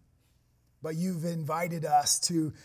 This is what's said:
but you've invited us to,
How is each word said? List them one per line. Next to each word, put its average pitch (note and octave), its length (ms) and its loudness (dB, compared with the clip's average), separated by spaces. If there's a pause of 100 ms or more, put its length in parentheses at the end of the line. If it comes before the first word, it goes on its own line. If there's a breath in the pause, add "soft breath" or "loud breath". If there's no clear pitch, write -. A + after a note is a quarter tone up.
(800)
but D#3+ 140 -6
you've E3+ 300 -2
invited E3 600 -2
us D3 360 4
to, D#3+ 320 0 (120 loud breath)